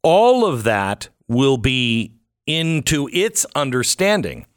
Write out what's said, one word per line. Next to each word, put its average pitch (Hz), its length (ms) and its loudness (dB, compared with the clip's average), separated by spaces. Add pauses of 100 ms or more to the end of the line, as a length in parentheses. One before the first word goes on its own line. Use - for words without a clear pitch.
all 226 420 4
of 127 180 -2
that 101 460 -2 (180)
will 131 300 2
be 117 560 -2 (340)
into 156 640 -2
its 214 340 -2 (100)
understanding. 135 880 -2 (120)